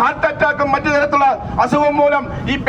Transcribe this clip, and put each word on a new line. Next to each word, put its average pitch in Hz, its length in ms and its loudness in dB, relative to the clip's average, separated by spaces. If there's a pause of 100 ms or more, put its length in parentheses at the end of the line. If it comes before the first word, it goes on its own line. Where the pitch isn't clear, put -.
ഹാർട്ട് - 280 0
അറ്റാക്കും 285 460 0
മറ്റു 277 200 -2
തരത്തിലുള്ള 277 320 2 (360)
അസുഖം 294 360 2
മൂലം 285 240 2 (300)
ഈ - 20 -4 (140)